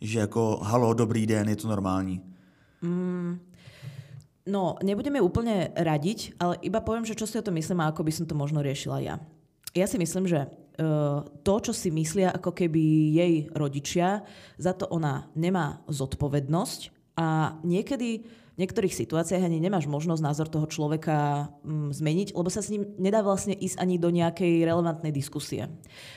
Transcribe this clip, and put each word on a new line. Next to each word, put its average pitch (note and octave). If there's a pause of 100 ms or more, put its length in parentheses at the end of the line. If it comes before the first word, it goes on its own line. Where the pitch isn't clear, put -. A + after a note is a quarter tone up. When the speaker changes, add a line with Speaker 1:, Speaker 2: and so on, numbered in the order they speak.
Speaker 1:
že A2
jako, A2
"Halo, A2+
dobrý A2+
den, G#2+
je G#2+
to A2
normální." F#2+ (600)
Speaker 2:
Mm, F3 (1080)
no, F#3+
nebudeme G#3
úplne G#3
radiť, D#3+
ale F3
iba G3+
poviem, A3+
že A3
čo G#3+
si A3
o G#3+
tom F#3
myslím E3
a D#3
ako D#3
by D#3
som E3
to D#3+
možno D3
riešila C3+
ja. - (560)
Ja F3+
si B3+
myslím, F#3
že, C#3+
e, - (960)
to, G3
čo A#3+
si -
myslia D#3+
ako F3
keby E3 (360)
jej F3 (180)
rodičia, D#3+ (360)
za F#3
to F#3
ona D3
nemá E3
zodpovednosť C#3+ (380)
a D#3+
niekedy A3+ (320)
v F#3
niektorých F#3
situáciách E3+
ani E3
nemáš F3+
možnosť D#3
názor D3+
toho D#3
človeka, D3 (120)
mm, D3
zmeniť, D#3
lebo F3
sa F#3+
s G#3
ním G3+
nedá G3+
vlastne G3
ísť -
ani F3+
do F3
nejakej E3+
relevantnej E3
diskusie. - (480)